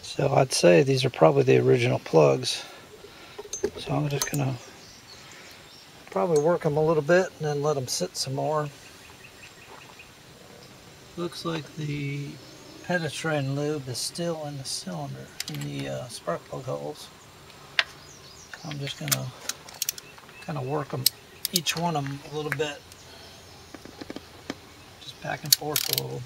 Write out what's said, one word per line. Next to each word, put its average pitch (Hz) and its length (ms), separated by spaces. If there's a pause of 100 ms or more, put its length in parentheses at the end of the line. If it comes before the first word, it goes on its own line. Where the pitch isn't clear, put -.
So - 320
I'd 135 180
say 175 300
these 131 220
are 131 60
probably 151 320
the 127 160
original 123 400
plugs. 135 640 (1160)
So - 140
I'm 143 160
just 139 220
gonna 135 260 (1500)
probably 175 320
work 165 220
'em 147 120
a 156 80
little 156 180
bit 175 240 (120)
and 156 100
then 143 140
let 147 140
'em 127 120
sit - 280
some 135 180
more. 147 340 (2500)
Looks 175 280
like 165 200 (120)
the 143 540 (540)
penetrating 151 720
lube 147 320
is 123 100
still 170 480
in 143 120
the 131 60
cylinder, 139 640 (220)
in 147 120
the, 139 280
uh, 131 200
spark - 400
plug - 160
holes. 143 440 (1500)
So 160 80
I'm 147 80
just 139 200
gonna 131 280 (1160)
kinda 147 160
work 139 320
'em, 127 120 (480)
each 165 240
one 165 200
of 143 80
'em 139 160 (100)
a 147 60
little 151 140
bit. 143 300 (2250)
Just - 200
back - 220
and 147 100
forth 147 340
a 139 140
little. 135 240